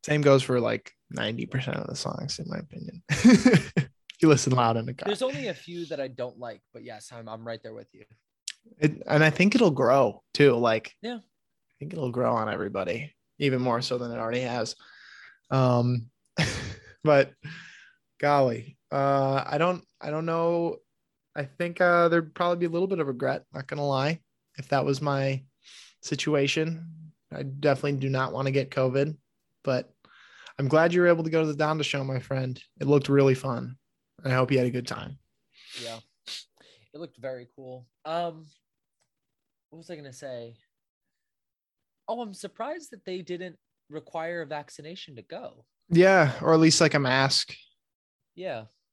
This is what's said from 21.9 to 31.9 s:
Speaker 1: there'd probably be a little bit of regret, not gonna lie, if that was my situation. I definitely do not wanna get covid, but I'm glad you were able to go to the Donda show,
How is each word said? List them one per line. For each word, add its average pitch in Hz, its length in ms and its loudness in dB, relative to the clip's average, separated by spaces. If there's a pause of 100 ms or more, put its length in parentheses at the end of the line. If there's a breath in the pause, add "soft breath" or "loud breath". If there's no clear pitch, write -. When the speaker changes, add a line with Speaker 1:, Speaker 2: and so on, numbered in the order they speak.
Speaker 1:
there'd 165 240 0
probably 175 240 -2
be 175 80 -2
a 165 80 -2
little 180 140 0
bit 190 100 -2
of 151 80 -2
regret, 131 380 -4 (100)
not 135 140 -10
gonna 147 200 -4
lie, 139 320 0 (380)
if 139 100 -16
that 139 160 0
was 139 160 -2
my 135 440 -2 (580 loud breath)
situation. 151 840 -2 (460)
I - 120 -10
definitely 139 560 0
do 135 100 -2
not 131 240 -2
wanna 135 160 -2
get 135 200 0
covid, 139 460 0 (480)
but 127 260 -2 (680 loud breath)
I'm 139 100 -2
glad 160 240 4
you 175 80 2
were 175 80 6
able 165 160 4
to 160 60 -4
go 160 100 2
to 156 100 0
the 151 140 -2
Donda 151 200 -2
show, 139 200 -4